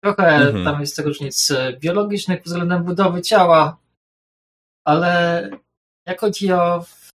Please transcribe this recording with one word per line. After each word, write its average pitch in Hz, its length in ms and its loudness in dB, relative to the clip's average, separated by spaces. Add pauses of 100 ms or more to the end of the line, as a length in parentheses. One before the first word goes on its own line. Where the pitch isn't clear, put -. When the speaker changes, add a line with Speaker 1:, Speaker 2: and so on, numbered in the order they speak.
Speaker 1:
Trochę 202 240 2
Speaker 2:
Mhm. 139 380 4
Speaker 1:
tam 147 160 -4
jest 143 180 -8
różnic 143 520 -4 (280)
biologicznych 196 640 -2
względem 175 400 -2
budowy 180 380 0
ciała, 165 560 4 (1080)
ale 170 640 0 (580)
jak 180 120 -8
chodzi 196 320 -2
o 175 340 0 (300)